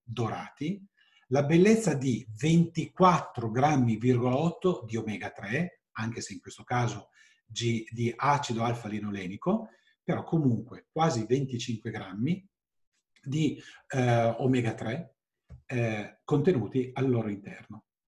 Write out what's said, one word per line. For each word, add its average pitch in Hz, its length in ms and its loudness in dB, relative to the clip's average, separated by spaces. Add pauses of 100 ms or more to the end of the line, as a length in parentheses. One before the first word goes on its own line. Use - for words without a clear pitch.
dorati 120 840 -6 (420)
la 139 140 2
bellezza 175 520 6
di 127 300 0 (120)
ventiquattro 165 1120 2
grammi 127 460 4
virgola 123 400 2
otto 170 500 0
di 110 100 -6
omega 107 340 -6
tre, 139 640 -6
anche 113 280 -6
se - 140 -12
in 90 40 -12
questo - 260 -18
caso 120 440 -2 (380)
G-, 113 440 -4
di 117 240 -2
acido 131 480 0
alfa-linolenico, 107 1080 -4 (320)
però 131 200 -4
comunque 135 720 -2
quasi 135 340 0
venticinque 123 640 -2
grammi 107 560 -4 (760)
di, 147 400 -2 (280)
eh, 123 360 2 (140)
omega 120 360 2
tre, 135 420 -8 (480)
eh, 113 600 -4
contenuti 131 680 0
al 135 160 -2
loro 110 220 0
interno. - 560 -14 (240)